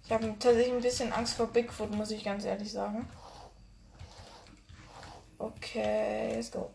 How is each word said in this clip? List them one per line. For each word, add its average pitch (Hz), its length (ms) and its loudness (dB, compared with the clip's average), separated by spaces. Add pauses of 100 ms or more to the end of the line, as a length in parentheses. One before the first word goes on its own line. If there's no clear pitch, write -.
Ich - 80 -2
habe 226 140 2 (120)
tatsächlich 247 360 8
ein 247 80 2
bisschen 247 300 2
Angst 233 220 0
vor 233 120 2
Bigfoot, 226 460 2
muss 214 180 0
ich 214 120 -4
ganz 202 220 -2
ehrlich 202 260 -2
sagen. 208 380 -4 (2250)
Okay, 214 960 -2
let's 233 160 -4
go. 202 240 -6